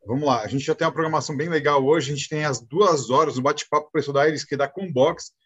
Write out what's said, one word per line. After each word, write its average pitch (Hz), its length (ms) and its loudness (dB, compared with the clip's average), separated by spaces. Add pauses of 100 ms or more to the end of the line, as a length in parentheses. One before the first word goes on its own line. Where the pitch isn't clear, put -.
Vamos 131 220 -4
lá. 120 160 2
A 107 60 -8
gente 135 160 -4
já 156 100 0
tem 165 120 -2
uma 156 60 0
programação 156 440 -2
bem 156 120 -4
legal 143 360 2
hoje. 143 280 2
A 147 40 -4
gente 139 120 -8
tem 151 160 -4
às 139 160 -2
duas 156 480 2
horas 135 300 2
o 127 40 -4
bate-papo 147 420 -2
com - 60 -20
o - 20 -20
pessoal 143 220 -2
da 143 120 4
Iris, 151 180 -2
que - 100 -6
é 131 40 -6
da 139 100 0
Combox, 165 640 -2 (140)